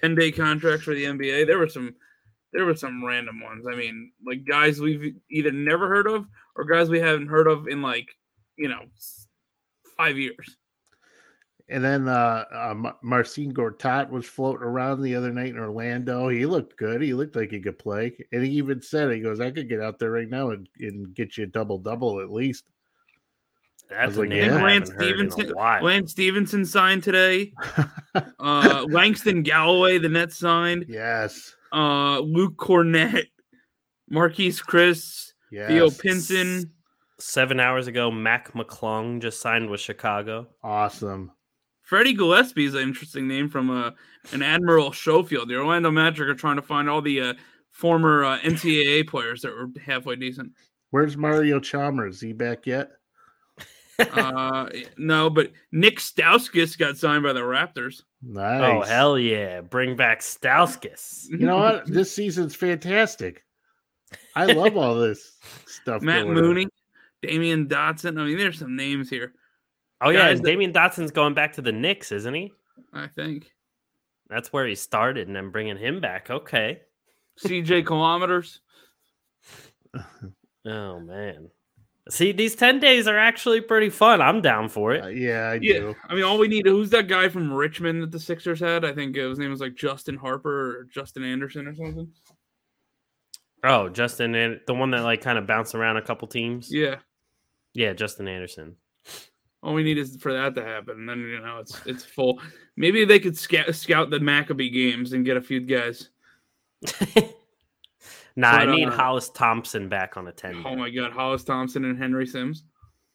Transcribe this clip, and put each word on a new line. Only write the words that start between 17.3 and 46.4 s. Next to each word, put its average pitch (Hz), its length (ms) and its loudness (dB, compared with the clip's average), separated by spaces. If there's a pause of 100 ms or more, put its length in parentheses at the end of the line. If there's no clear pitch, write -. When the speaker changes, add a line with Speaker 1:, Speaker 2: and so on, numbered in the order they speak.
Speaker 2:
like 107 160 -4
he 101 80 -8
could 95 180 -8
play. 110 340 -4 (200)
And 123 120 0
he 135 100 -2
even 139 280 -2
said, 147 300 0
he 113 80 -4
goes, 110 180 -4
"I 123 140 -4
could 143 160 -10
get 113 120 -4
out 107 200 -8
there 113 100 -2
right 113 180 -4
now 127 220 -4
and, 98 180 -10 (120)
and 101 340 -10
get 107 240 -8
you 107 60 -4
a - 20 -8
double-double 104 760 -4
at 98 100 -12
least." 123 320 -4 (1200)
I 98 60 -16
Speaker 3:
That's 117 140 0
Speaker 2:
was 101 80 -4
Speaker 3:
a 110 60 0
Speaker 2:
like, 104 80 0
Speaker 3:
name 101 120 2
Speaker 1:
I 107 60 4
think 147 100 4
Speaker 2:
"Yeah." - 60 4
Speaker 1:
Lance 196 260 4
Speaker 3:
I - 20 -16
haven't 196 140 -2
heard 190 140 0
in 202 60 2
a 202 40 -4
Speaker 1:
Stevenson, - 260 -4
Speaker 3:
while. 110 280 2
Speaker 1:
Lance 180 260 2
Stevenson 190 540 0
signed 190 400 4
today. 185 480 2 (240)
Speaker 2:
<laughs> 147 80 4 (560)
Speaker 1:
Uh, 143 500 4
Langston 185 540 4
Galloway, 175 540 4
the 160 100 0
Nets 165 280 0
signed. 170 520 0
Speaker 2:
Yes. 110 680 -6 (180)
Speaker 1:
Uh, 143 460 0
Luke 160 380 0
Kornet, 165 720 4 (840)
Marquise 170 520 2
Chris, - 720 2 (200)
Theo 117 320 4
Speaker 2:
Yes. 151 120 4
Speaker 1:
Pinson. 185 600 0
Speaker 3:
S-, - 640 -16
seven 131 360 2
hours 127 260 2
ago, 120 240 0
Mac 113 440 -2
McClung 113 680 -6
just 113 180 -8
signed 113 300 -2
with 101 100 -6
Chicago. 110 680 -6 (160)
Speaker 2:
Awesome. 104 640 -4 (520)
Speaker 1:
Freddie 233 320 2
Gillespie 190 500 4
is 139 100 -2
an 135 80 -2
interesting 135 460 -6
name 139 200 -2
from, 131 220 -2
uh, 123 200 -2 (420)
an 139 100 -4
Admiral 160 500 4
Schofield. 156 560 0
The 123 80 -2
Orlando 165 360 2
Magic 156 340 2
are 139 80 0
trying 143 220 -2